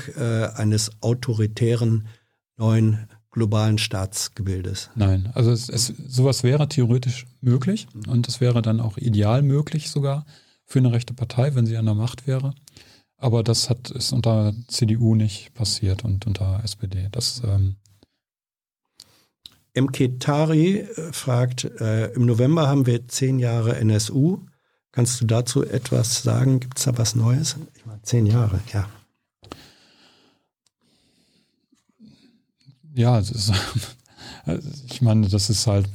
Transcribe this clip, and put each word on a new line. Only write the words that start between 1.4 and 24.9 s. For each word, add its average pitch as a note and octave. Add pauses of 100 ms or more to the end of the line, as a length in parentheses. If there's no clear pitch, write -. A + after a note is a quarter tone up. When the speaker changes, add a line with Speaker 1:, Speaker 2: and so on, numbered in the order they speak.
Speaker 1:
neuen A2 (240)
globalen G#2+
Staatsgebildes. F#2+
Speaker 2:
Nein, G2
also A#2
es, A2+
es, - (160)
sowas B2+
wäre C#3+
theoretisch B2 (140)
möglich B2+
Speaker 1:
Mhm. G#2+
Speaker 2:
und A#2+
es -
wäre A#2+
dann A2
auch A#2
ideal G#2+
möglich D3
sogar C#3 (400)
für -
eine B2+
rechte A#2+
Partei, B2+
wenn A#2+
sie A2+
an A2+
der G#2+
Macht A2
wäre. C3+ (640)
Aber A#2
das A2
hat, -
ist -
unter A2 (120)
C -
D A2
U A2+
nicht A2
passiert G2
und G2+
unter F#2+
S A2
P -
D. F#2+
Das, A#2+
ähm G2 (2000)
Speaker 1:
M. C3
Ketari, D#3
äh, E3
fragt: B2
äh, A2
im B2
November B2+
haben C#3
wir A#2+
zehn C3
Jahre A#2
N A2
S G#2+
U. E3 (500)